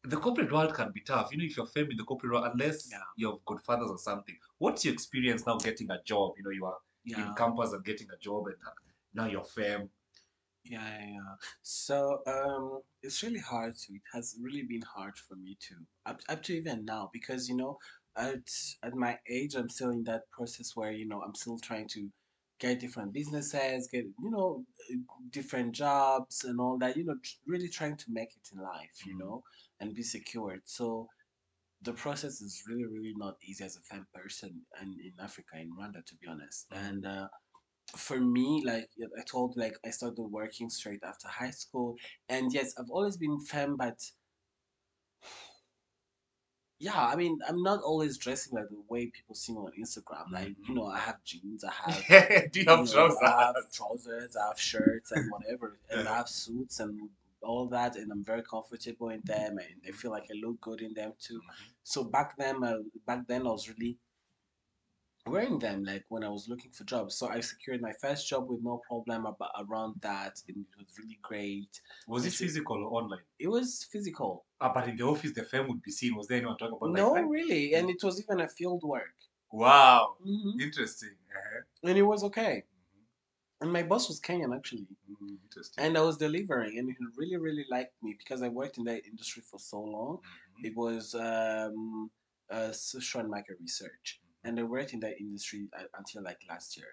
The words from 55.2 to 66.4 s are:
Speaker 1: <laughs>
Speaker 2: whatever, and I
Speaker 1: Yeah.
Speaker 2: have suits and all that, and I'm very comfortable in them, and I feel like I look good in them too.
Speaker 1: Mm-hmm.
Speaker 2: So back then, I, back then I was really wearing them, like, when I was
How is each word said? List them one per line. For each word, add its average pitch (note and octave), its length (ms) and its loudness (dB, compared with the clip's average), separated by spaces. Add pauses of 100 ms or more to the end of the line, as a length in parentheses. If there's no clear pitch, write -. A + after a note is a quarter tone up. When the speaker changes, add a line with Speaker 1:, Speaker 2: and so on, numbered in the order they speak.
Speaker 1:
<laughs> - 20 -6
Speaker 2:
whatever, G#2+ 460 -8 (120)
and A2+ 100 0
I G#2 40 0
Speaker 1:
Yeah. G#2+ 140 0
Speaker 2:
have A#2+ 100 -2
suits B2 520 -6
and G#2 280 -6 (340)
all A#2+ 260 -2
that, B2 280 0
and G#2 160 -8
I'm G2+ 120 -4
very A2+ 180 0
comfortable A#2 680 -8
in A2 140 -8
them, G#2 340 -2
and F2+ 160 -10 (120)
I F#2+ 40 -12
feel A2+ 200 -8
like G#2+ 200 -6
I G#2+ 40 -10 (120)
look A#2 140 -6
good A2+ 200 -8
in A2 140 -8
them A2 240 -6
too. A2+ 220 -12
Speaker 1:
Mm-hmm. - 300 -20 (120)
Speaker 2:
So C3 220 -2
back C#3 340 2
then, C3+ 260 0
I, A2+ 120 2 (300)
back B2 200 -2
then B2+ 200 0
I A#2 40 4
was A2 180 -2
really A#2 300 -4 (1300)
wearing G3 320 2
them, G2+ 260 -2
like, G2 240 -6
when A2+ 160 -4
I G#2 40 -4
was G#2 200 -8